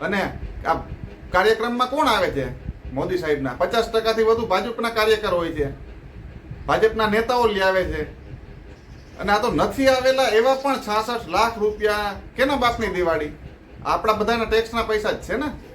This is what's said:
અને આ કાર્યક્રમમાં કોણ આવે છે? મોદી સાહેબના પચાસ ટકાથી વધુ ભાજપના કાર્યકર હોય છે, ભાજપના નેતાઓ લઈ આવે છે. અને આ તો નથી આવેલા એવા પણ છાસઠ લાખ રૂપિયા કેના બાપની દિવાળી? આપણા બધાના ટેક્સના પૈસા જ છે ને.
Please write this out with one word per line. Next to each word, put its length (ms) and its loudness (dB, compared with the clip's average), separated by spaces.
અને 200 -2
આ 100 2
કાર્યક્રમમાં 580 2
કોણ 180 2
આવે 240 2
છે? 400 -6
મોદી 240 -2
સાહેબના 400 -2
પચાસ 340 0
ટકાથી 320 2
વધુ 240 2
ભાજપના 420 0
કાર્યકર 400 2
હોય 220 0
છે, 200 -2
ભાજપના 420 2
નેતાઓ 400 2
લઈ 120 0
આવે 240 4
છે. 360 -6
અને 120 -2
આ 100 4
તો 100 0
નથી 360 2
આવેલા 360 4
એવા 320 4
પણ 220 0
છાસઠ 500 -2
લાખ 300 0
રૂપિયા 580 0
કેના 200 2
બાપની 320 0
દિવાળી? 420 0
આપણા 280 2
બધાના 320 2
ટેક્સના 380 0
પૈસા 280 0
જ 100 -4
છે 160 -4
ને. 80 -2